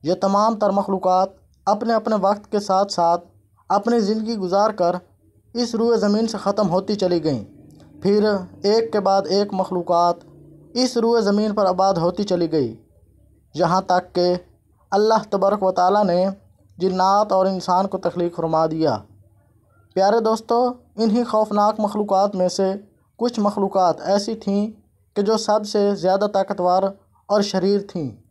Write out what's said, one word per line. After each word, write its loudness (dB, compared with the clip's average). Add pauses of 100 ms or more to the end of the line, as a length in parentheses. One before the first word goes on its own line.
ये 0
तमाम 0
तर 0
मखलूक़ात 0 (320)
अपने 0
अपने -2
वक्त 0
के -2
साथ 0
साथ 0 (460)
अपनी 0
ज़िंदगी -4
गुजार 0
कर -2 (560)
इस -2
रुए 2
ज़मीन 0
से -6
ख़त्म -2
होती -2
चली 0
गईं। -2 (580)
फिर 2 (420)
एक 2
के 0
बाद 2
एक 0
मखलूक़ात 0 (580)
इस 0
रुए 2
ज़मीन 0
पर 2
आबाद 2
होती 0
चली 0
गई, 0 (880)
यहाँ 0
तक 0
कि 2 (640)
अल्लाह 2
तबारक 0
व 2
तआला 2
ने 0 (580)
जिन्नात 2
और 2
इंसान -2
को -6
तख्लीक -4
फरमा 0
दिया। 0 (1000)
प्यारे 4
दोस्तों, 0 (380)
इन्हीं 0
खौफनाक 0
मखलूक़ात 0
में 0
से -2 (460)
कुछ -4
मखलूक़ात 0 (100)
ऐसी 0
थीं -2 (540)
कि 0
जो 2
सबसे 0 (140)
ज़्यादा 0
ताकतवर 2 (420)
और 2
शरीर 0
थीं। -6 (220)